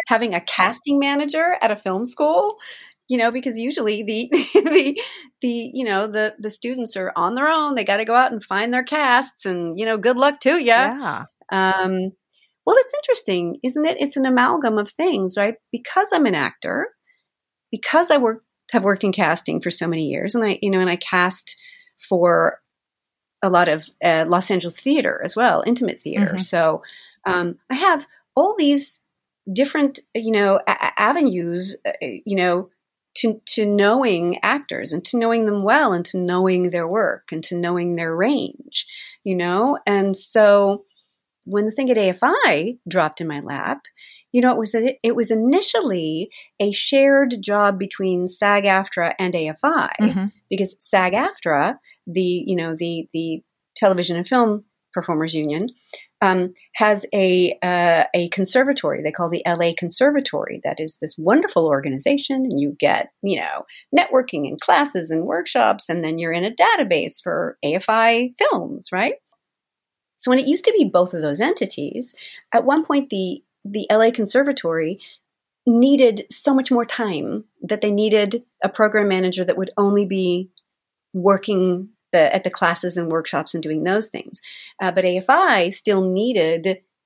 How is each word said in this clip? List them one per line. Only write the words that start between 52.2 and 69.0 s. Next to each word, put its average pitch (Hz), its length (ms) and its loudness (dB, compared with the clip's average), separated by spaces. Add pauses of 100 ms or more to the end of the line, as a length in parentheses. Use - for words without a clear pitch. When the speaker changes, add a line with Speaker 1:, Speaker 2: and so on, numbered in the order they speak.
Speaker 1:
you 185 100 -2
know, 165 220 -4
the, 170 360 -6
the 165 280 -6 (340)
television 180 420 2
and 180 100 -4
film 220 380 2 (320)
Performers 160 380 -4
Union, 156 340 -4 (540)
um, 185 320 0 (180)
has 214 400 2
a, 185 480 2
uh, 175 440 2 (100)
a 175 140 -2
conservatory 254 760 0
they 151 80 -4
call 170 180 -4
the 170 160 -4
L 175 160 0
A 170 140 0
Conservatory. 269 880 0
That - 160 -6
is 160 200 -4
this - 180 -6
wonderful 190 500 2
organization, 147 720 0 (120)
and 139 100 -2
you 147 200 -2
get, - 320 0 (100)
you 190 180 -2
know, 76 280 -8 (280)
networking 254 520 0
and 151 120 -10
classes 175 520 0
and 160 140 -2
workshops, 226 640 0
and 170 140 -4
then 160 140 -4
you're 165 160 -4
in 175 120 -2
a 233 100 -6 (100)
database 226 560 0
for 170 400 -6
A 147 140 -2
F 190 120 -4
I 233 520 2
films, 415 520 -2
right? 233 240 -2 (1000)